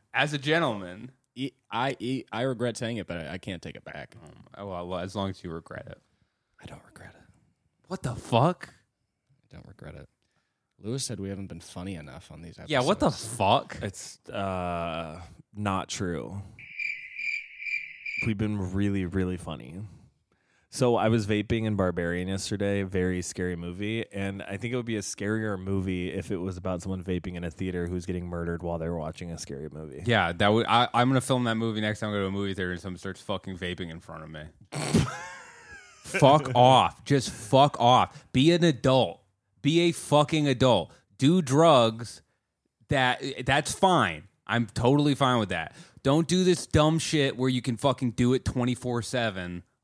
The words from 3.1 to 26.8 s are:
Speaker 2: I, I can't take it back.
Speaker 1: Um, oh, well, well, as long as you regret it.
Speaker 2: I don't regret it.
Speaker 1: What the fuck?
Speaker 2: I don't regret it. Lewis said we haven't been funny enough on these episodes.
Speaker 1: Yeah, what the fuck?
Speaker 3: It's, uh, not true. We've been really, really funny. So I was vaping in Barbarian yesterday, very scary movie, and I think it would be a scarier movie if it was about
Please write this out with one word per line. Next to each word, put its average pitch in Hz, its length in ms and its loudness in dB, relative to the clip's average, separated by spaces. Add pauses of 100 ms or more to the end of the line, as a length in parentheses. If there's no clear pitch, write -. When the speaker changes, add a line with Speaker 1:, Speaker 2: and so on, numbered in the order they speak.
Speaker 2:
I, 78 160 -10
I 92 40 -8
can't 92 240 -10
take - 140 -12
it - 80 -20
back. 76 400 -16
Speaker 1:
Um, - 200 -20 (140)
oh, 101 100 -12
well, 87 200 -8
well, 90 120 -4
as 92 160 -8
long 98 140 -2
as - 140 -12
you 87 80 -10
regret 78 380 -12
it. - 100 -20 (640)
Speaker 2:
I - 40 -20
don't - 200 -18
regret - 300 -20
it. - 60 -20 (680)
Speaker 1:
What 185 160 -10
the 120 120 -4
fuck? 135 540 2 (840)
Speaker 2:
I - 40 -20
don't - 120 -20
regret - 280 -18
it. 71 120 -18 (720)
Lewis 127 220 -6
said 113 160 -8
we 98 100 -6
haven't 98 180 -8
been 85 140 -14
funny 92 340 -12
enough 73 360 -16
on - 100 -18
these 85 180 -16
episodes. 143 120 -8
Speaker 1:
Yeah, 135 100 4
what 160 180 2
the - 120 4
fuck? 110 680 2
Speaker 3:
It's, - 380 -10 (100)
uh, 87 880 -4 (360)
not 98 340 -4
true. 87 520 -6 (1900)
We've 110 100 0
been 104 360 -4
really, 98 320 0
really 90 320 -2
funny. 73 380 -12 (960)
So 120 260 2
I 107 140 4
was 110 180 2
vaping 110 380 0
in 107 100 0
Barbarian 90 520 0
yesterday, 101 560 -2
very 92 380 0
scary 90 340 -4
movie, 98 560 -6
and 98 300 -6
I 98 160 -8
think 117 160 -8
it - 20 -2
would 120 120 -4
be 117 100 -2
a 104 40 -4
scarier 104 580 -4
movie 92 520 -2
if 90 200 -6
it 101 60 -2
was 90 200 -6
about 90 240 -4